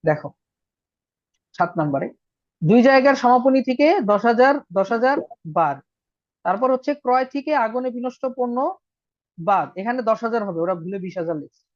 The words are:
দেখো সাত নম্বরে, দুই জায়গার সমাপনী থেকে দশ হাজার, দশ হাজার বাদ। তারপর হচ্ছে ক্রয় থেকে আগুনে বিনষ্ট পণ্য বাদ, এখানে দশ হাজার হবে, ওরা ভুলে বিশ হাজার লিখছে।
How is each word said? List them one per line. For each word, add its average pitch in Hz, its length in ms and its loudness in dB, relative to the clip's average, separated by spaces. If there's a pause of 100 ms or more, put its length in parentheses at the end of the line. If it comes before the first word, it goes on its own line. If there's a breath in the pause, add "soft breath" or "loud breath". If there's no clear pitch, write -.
দেখো 151 240 -2 (1300)
সাত 170 140 0 (100)
নম্বরে, 143 260 -2 (560)
দুই 196 260 6
জায়গার 269 340 4
সমাপনী 254 460 4
থেকে 262 180 2 (240)
দশ 208 200 2
হাজার, 254 240 4 (240)
দশ 190 160 0
হাজার 254 220 0 (400)
বাদ। 151 200 0 (680)
তারপর 208 300 0
হচ্ছে 254 180 -4 (100)
ক্রয় 254 320 0
থেকে 277 180 -4 (120)
আগুনে 247 320 -4
বিনষ্ট 247 260 -8 (140)
পণ্য 240 200 -4 (840)
বাদ, 170 280 0 (140)
এখানে 240 200 -4 (100)
দশ 220 160 0
হাজার 226 200 -2
হবে, 175 180 -6
ওরা 185 160 -2
ভুলে 185 240 -10
বিশ 180 160 -12
হাজার 165 220 -4
লিখছে। - 200 -20 (140)